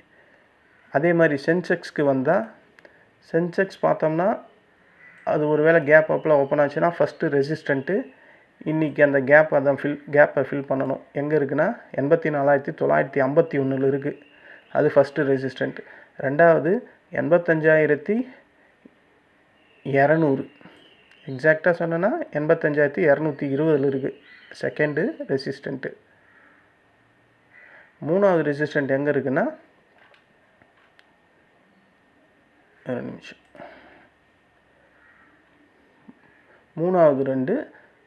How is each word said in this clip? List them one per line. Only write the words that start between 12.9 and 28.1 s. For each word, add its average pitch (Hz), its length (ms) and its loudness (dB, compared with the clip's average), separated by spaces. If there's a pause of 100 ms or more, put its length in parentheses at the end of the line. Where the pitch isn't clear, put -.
ஐம்பத்தி 147 400 0
ஒண்ணுல 135 280 0
இருக்கு. 139 300 -4 (540)
அது 147 240 0
ஃபஸ்ட்டு 139 200 2
ரெசிஸ்டன்ட். 135 640 -4 (420)
ரெண்டாவது 160 600 2 (320)
எண்பத்தஞ்சாயிரத்தி 156 1160 2 (1600)
இரநூறு. 143 640 2 (760)
எக்ஸாக்டா 156 540 0
சொன்னேன்னா 170 300 -2 (240)
எண்பத்தஞ்சாயிரத்தி 151 680 0 (100)
இரநூத்தி 147 420 -2
இருபதுல 147 320 0
இருக்கு 135 320 -4 (440)
செகண்டு 151 500 -2 (160)
ரெசிஸ்டன்ட்டு. - 640 -8 (2250)
மூணாவது 170 460 2